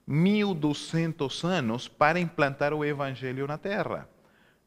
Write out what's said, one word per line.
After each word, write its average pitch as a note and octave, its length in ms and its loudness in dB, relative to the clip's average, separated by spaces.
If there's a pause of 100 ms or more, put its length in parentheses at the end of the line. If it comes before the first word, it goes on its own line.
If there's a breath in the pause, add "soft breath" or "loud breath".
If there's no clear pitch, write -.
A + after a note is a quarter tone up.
mil G3 480 2
duzentos D3+ 920 -2
anos C3 440 0
para D#3 300 4
implantar D3 540 0
o D3+ 100 -2
Evangelho C3+ 640 -4
na D3+ 120 -6
Terra. C3+ 500 -4 (580 soft breath)